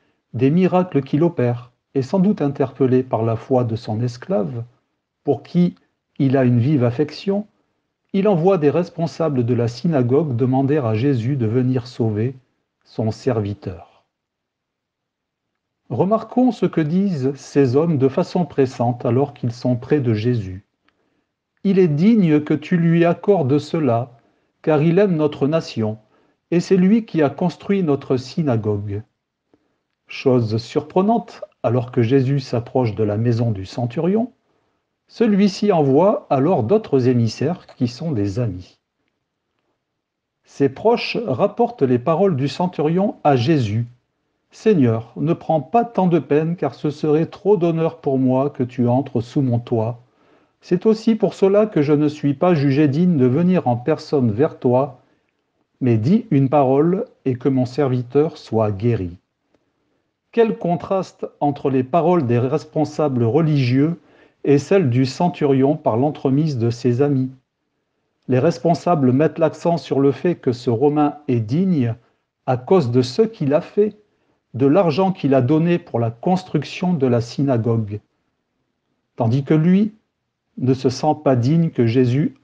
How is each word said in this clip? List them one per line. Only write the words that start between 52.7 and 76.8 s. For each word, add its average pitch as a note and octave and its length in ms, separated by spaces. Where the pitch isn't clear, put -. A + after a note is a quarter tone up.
digne E3+ 280
de B2+ 80
venir E3+ 420
en A#2+ 100
personne C#3+ 540
vers B2 280
toi, C3 420
mais A#2+ 160
dis C#3+ 340
une C3+ 200
parole D3+ 560
et B2+ 120
que C#3+ 120
mon C3 160
serviteur C3+ 720
soit A2 340
guéri. » F#2+ 460
Quel A3+ 280
contraste - 680
entre D3 300
les C3 140
paroles E3+ 420
des A#2+ 120
responsables C#3+ 840
religieux C#3+ 760
et C#3+ 140
celles E3+ 320
du C3 160
centurion C#3 680
par B2 220
l'entremise C#3+ 640
de A#2 100
ses A#2+ 320
amis. C3+ 300
Les B2+ 120
responsables E3 760
mettent D3+ 260
l'accent E3 380
sur C#3 240
le C#3 100
fait E3+ 240
que C3+ 180
ce A#2+ 180
Romain D3 480
est B2 120
digne B2+ 540
à B2+ 100
cause C3+ 340
de B2+ 120
ce - 180
qu'il A3 320
a D#3 80
fait, G#3 380
de B2+ 100
l'argent F3 480
qu'il C#3 220
a C3+ 80
donné D#3+ 360
pour A#2+ 220
la A#2 100
construction F3+ 840